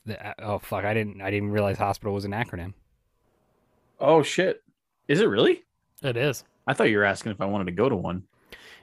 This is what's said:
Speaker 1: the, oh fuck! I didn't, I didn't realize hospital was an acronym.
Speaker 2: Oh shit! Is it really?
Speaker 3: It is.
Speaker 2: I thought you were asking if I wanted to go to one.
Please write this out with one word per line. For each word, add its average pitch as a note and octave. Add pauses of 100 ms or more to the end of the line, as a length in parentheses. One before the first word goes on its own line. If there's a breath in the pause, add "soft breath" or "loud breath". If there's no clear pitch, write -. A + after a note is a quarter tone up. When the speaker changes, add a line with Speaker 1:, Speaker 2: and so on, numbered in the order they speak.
Speaker 1:
the, -
oh G2+
fuck! -
I G#2
didn't, G#2
I G2
didn't G#2
realize G2+
hospital G2+
was G2
an G2
acronym. G2 (1200)
Speaker 2:
Oh D3+
shit! F3 (460)
Is D3
it A3+
really? A#3 (380)
Speaker 3:
It B2+
is. C3 (200)
Speaker 2:
I B2+
thought E3+
you G#2
were G#2
asking G2+
if F#2+
I G2
wanted G2+
to F2+
go G#2
to A#2+
one. F2 (600 loud breath)